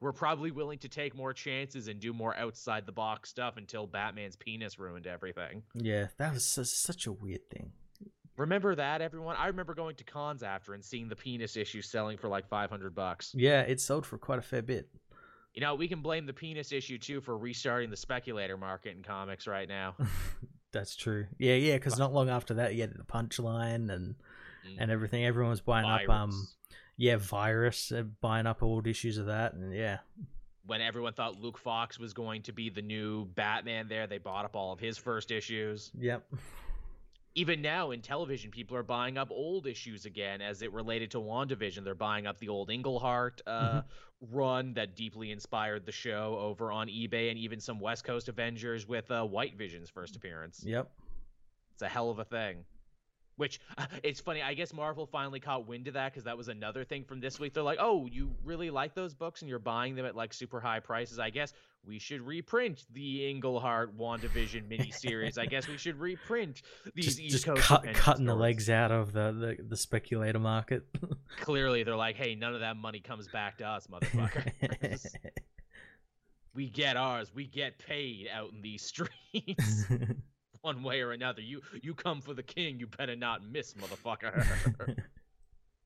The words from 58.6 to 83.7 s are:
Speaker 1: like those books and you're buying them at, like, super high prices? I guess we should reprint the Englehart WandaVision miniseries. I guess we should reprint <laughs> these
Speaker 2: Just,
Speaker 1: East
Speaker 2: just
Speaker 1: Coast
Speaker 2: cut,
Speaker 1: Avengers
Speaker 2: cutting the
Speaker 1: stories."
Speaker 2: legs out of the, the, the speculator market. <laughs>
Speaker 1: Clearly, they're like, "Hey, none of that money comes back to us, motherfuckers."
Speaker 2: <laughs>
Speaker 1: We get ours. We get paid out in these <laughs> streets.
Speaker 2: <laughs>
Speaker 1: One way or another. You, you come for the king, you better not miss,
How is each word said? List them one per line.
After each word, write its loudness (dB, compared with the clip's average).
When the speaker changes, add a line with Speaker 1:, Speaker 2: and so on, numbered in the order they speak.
Speaker 1:
like 0
those -4
books -6
and -8
you're -2
buying 0
them -2
at, -4
like, -4
super -8
high 0
prices? -2
I 2
guess -2
we -10
should -8
reprint 0
the -2
Englehart 0
WandaVision 0
miniseries. -2
I 0
guess 0
we -6
should -4
reprint -2
<laughs> -14
these 0
Speaker 2:
Just, 2
Speaker 1:
East -2
Speaker 2:
just 4
Speaker 1:
Coast 6
Speaker 2:
cut, 10
Speaker 1:
Avengers 4
Speaker 2:
cutting 8
the 6
Speaker 1:
stories." 6
Speaker 2:
legs 6
out 8
of 4
the, 4
the, -8
the -2
speculator 2
market. 2
<laughs> -8
Speaker 1:
Clearly, 4
they're 2
like, 2
"Hey, 0
none -2
of -4
that -2
money -6
comes -10
back -4
to -6
us, -4
motherfuckers." 0
Speaker 2:
<laughs> -14
Speaker 1:
We -4
get 4
ours. 0
We -6
get -4
paid -6
out -6
in -14
these -8
<laughs> -10
streets. 0
Speaker 2:
<laughs> -20
Speaker 1:
One -2
way 2
or 0
another. -2
You, -8
you -4
come -2
for -10
the -6
king, -2
you -6
better -4
not 0
miss, -6